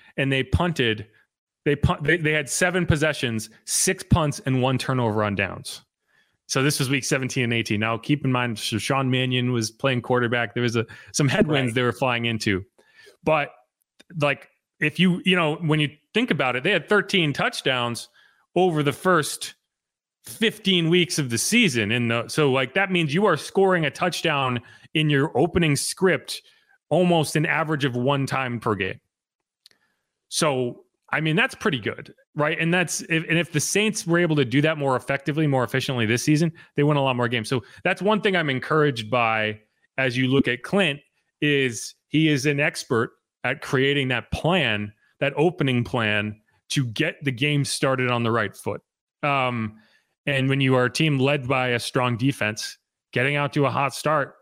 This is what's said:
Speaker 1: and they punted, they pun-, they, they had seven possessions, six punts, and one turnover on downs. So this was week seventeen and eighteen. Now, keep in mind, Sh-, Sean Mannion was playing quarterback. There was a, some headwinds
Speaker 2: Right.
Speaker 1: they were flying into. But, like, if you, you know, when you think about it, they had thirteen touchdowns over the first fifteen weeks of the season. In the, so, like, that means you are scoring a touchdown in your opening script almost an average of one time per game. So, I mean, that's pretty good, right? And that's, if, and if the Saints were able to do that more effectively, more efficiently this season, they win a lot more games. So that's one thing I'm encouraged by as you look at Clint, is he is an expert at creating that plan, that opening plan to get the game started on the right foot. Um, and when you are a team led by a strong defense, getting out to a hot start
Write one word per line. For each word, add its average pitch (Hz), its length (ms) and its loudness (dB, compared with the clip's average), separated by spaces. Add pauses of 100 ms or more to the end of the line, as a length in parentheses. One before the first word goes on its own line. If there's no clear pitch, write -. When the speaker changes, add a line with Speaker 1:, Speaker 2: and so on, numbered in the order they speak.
(160)
Speaker 1:
and 135 160 0
they 135 100 2
punted, 127 640 0 (580)
they 147 120 2
pun-, 170 260 0
they, 151 140 2
they 156 160 -2
had 147 160 -2
seven 180 380 0
possessions, 139 640 0 (160)
six - 380 -2
punts, 151 380 0
and 131 220 0
one 131 160 2
turnover 117 440 0
on 104 140 -2
downs. 95 460 -6 (640)
So 135 160 0
this 147 160 0
was 127 100 -2
week 135 140 -2
seventeen 131 400 -2
and 117 80 -2
eighteen. 113 260 -2
Now, 113 200 -2
keep 147 260 -2
in 131 80 0
mind, 123 260 -2
Sh-, - 220 -4
Sean 135 320 0
Mannion 127 400 0
was 113 180 -2
playing 123 320 -2
quarterback. 120 520 0
There 123 100 -2
was 117 100 0
a, 113 120 0 (260)
some 147 160 2
headwinds 147 420 0
Speaker 2:
Right. 110 60 -8
Speaker 1:
they 127 60 2
were 120 100 2
flying 120 320 -2
into. 107 400 -2 (580)
But, 156 300 0 (680)
like, 143 280 -2 (320)
if 151 180 0
you, 180 260 2
you 185 120 2
know, 160 200 0
when 156 220 0
you 147 100 0 (240)
think 233 180 0
about 135 260 0
it, 127 80 -4
they 180 80 2
had 175 160 -2
thirteen 185 440 2
touchdowns 123 760 -2 (480)
over 175 260 2
the 143 100 2
first - 640 -2 (720)
fifteen 180 640 0
weeks 180 280 2
of 135 120 -4
the 117 80 0
season. 120 540 2
In 120 160 0
the, 117 200 -2
so, 147 220 2
like, 131 240 0
that 190 160 0
means 165 240 0
you 202 120 2
are 175 100 4
scoring 185 480 2
a 139 60 0
touchdown 139 720 -2 (340)
in 151 140 2
your 147 300 2
opening 165 380 2
script - 640 -2 (480)
almost 170 460 2
an 156 100 2
average 151 400 0
of 123 100 -4
one 135 300 0
time 123 340 -4
per 110 140 -2
game. 95 260 -4 (1300)
So, 127 560 -2 (260)
I 143 120 0
mean, 156 140 0
that's 247 180 0
pretty 165 240 -2
good, - 340 -8 (220)
right? 156 260 -2
And 165 140 2
that's, 180 280 0
if, 165 280 -2
and 165 80 4
if 170 120 -2
the 151 100 -2
Saints - 460 0
were 170 120 2
able 165 180 2
to 143 80 4
do 127 160 2
that 156 160 2
more 139 200 0
effectively, 139 500 -2
more 131 180 2
efficiently 127 400 0
this 117 180 2
season, 156 300 2 (240)
they 147 60 2
win 147 160 4
a 139 40 2
lot 131 140 0
more 120 120 0
games. 117 200 -2
So 127 140 -2 (200)
that's 180 200 -2
one 208 180 2
thing 196 160 0
I'm 160 140 0
encouraged 131 600 0
by 110 500 0 (380)
as 131 180 0
you 131 120 0
look 131 200 2
at 123 140 -2
Clint, 160 380 0 (400)
is 139 540 0 (140)
he 156 200 2
is 143 180 2
an 143 140 2
expert 135 520 -2 (320)
at 127 180 -4
creating 139 460 2
that 120 220 -4
plan, 117 640 0 (280)
that 143 160 0
opening 143 480 2
plan 107 540 -2 (320)
to 135 160 0
get 151 380 -4
the 139 80 -2
game 143 320 0
started 127 460 0
on 120 120 0
the 117 80 0
right 110 240 -2
foot. - 280 -8 (400)
Um, 123 560 -2 (480)
and 135 220 0
when 139 120 2
you 131 140 4
are 127 100 4
a 123 60 0
team 151 280 0
led 135 300 0
by 127 200 0
a 120 120 0
strong 123 360 0
defense, 110 640 -2 (340)
getting 135 240 0
out 143 180 -2
to 143 120 2
a 127 40 0
hot 135 240 -2
start 147 480 -2